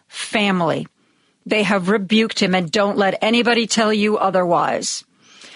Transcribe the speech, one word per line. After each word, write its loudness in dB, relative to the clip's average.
family. -2
They 0
have 0
rebuked 0
him, 0
and -2
don't 0
let 2
anybody 2
tell 0
you 2
otherwise. 0